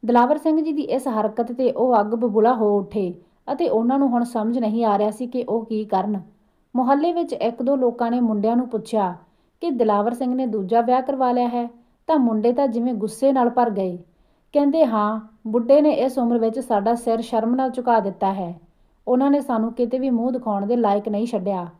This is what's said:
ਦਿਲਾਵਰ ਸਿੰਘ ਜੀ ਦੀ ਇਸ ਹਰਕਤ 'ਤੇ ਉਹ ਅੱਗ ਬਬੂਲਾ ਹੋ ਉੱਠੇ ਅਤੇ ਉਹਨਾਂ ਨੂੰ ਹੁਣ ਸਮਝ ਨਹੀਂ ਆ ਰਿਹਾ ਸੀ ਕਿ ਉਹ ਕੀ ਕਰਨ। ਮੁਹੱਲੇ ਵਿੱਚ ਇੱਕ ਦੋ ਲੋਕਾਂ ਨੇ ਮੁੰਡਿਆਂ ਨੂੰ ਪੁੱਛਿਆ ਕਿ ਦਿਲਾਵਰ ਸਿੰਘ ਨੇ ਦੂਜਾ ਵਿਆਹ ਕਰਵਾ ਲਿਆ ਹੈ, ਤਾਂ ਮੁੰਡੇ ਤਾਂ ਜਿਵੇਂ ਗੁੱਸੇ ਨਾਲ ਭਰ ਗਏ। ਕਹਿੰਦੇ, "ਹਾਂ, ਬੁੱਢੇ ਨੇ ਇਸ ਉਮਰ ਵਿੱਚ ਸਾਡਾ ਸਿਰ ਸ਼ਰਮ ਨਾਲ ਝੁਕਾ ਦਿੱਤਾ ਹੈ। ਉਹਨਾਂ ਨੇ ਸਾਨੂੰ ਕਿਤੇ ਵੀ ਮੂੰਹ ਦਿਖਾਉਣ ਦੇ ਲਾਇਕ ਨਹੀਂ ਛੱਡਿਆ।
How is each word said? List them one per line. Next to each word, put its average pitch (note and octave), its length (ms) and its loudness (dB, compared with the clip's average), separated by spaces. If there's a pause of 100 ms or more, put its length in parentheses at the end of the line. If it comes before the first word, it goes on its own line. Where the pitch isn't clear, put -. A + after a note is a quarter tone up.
ਦਿਲਾਵਰ A#3+ 340 4
ਸਿੰਘ D#4 260 0
ਜੀ D#4+ 80 -4
ਦੀ C#4+ 100 -2
ਇਸ C4 260 -2
ਹਰਕਤ A3 440 -2
'ਤੇ B3 180 0
ਉਹ A#3+ 300 2
ਅੱਗ G#3 60 0
ਬਬੂਲਾ A3 480 2
ਹੋ G#3 240 0
ਉੱਠੇ F#3+ 360 -4 (380)
ਅਤੇ E4 160 -2
ਉਹਨਾਂ A#3 300 0
ਨੂੰ C#4 100 2
ਹੁਣ A#3+ 160 0
ਸਮਝ A#3+ 340 -2
ਨਹੀਂ A3+ 260 0
ਆ G3+ 140 2
ਰਿਹਾ G#3 120 2
ਸੀ A3+ 160 -8
ਕਿ B3 220 -6
ਉਹ A3+ 160 -2
ਕੀ G#3+ 200 -4
ਕਰਨ। G3+ 360 -2 (560)
ਮੁਹੱਲੇ C#4 360 2
ਵਿੱਚ E4+ 200 -4
ਇੱਕ A#3 300 -4
ਦੋ C#4 140 0
ਲੋਕਾਂ A#3+ 340 -2
ਨੇ B3 100 0
ਮੁੰਡਿਆਂ A3 360 0
ਨੂੰ B3 120 -2
ਪੁੱਛਿਆ G#3 480 -2 (440)
ਕਿ E4+ 100 -4
ਦਿਲਾਵਰ A3+ 440 0
ਸਿੰਘ B3 200 -4
ਨੇ C4 120 -2
ਦੂਜਾ G#3+ 340 0
ਵਿਆਹ B3 220 0
ਕਰਵਾ C4 300 0
ਲਿਆ B3 160 0
ਹੈ, A#3+ 220 -4 (360)
ਤਾਂ D#4+ 120 2
ਮੁੰਡੇ A#3 340 2
ਤਾਂ C#4 160 2
ਜਿਵੇਂ A#3+ 260 -2
ਗੁੱਸੇ A3 380 0
ਨਾਲ A#3+ 180 2
ਭਰ A#3+ 200 2
ਗਏ। F#3 280 -4 (540)
ਕਹਿੰਦੇ, C#4+ 340 4
"ਹਾਂ, A3 340 0 (260)
ਬੁੱਢੇ A#3+ 340 4
ਨੇ D4+ 100 4
ਇਸ B3+ 280 0
ਉਮਰ A#3+ 200 2
ਵਿੱਚ A3+ 220 0
ਸਾਡਾ A3+ 340 0
ਸਿਰ A#3 260 -2
ਸ਼ਰਮ A#3 340 0
ਨਾਲ C4 160 0
ਝੁਕਾ A#3+ 300 2
ਦਿੱਤਾ G3 320 -2
ਹੈ। F3 280 -8 (480)
ਉਹਨਾਂ C4 220 4
ਨੇ C#4+ 100 4
ਸਾਨੂੰ A#3 320 -2
ਕਿਤੇ A#3+ 260 -2
ਵੀ C4 120 0
ਮੂੰਹ A#3+ 220 0
ਦਿਖਾਉਣ G#3+ 340 -4
ਦੇ A#3+ 100 0
ਲਾਇਕ G#3 320 0
ਨਹੀਂ G#3 180 -2
ਛੱਡਿਆ। F#3+ 400 -4 (140)